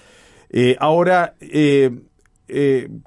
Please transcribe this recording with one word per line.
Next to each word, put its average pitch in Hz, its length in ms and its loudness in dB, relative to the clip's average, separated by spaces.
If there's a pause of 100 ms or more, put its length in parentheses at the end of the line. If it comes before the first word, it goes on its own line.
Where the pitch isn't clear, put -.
(480)
eh, 123 320 0
ahora, 175 580 0
eh, 143 520 0 (580)
eh, 135 400 -2 (180)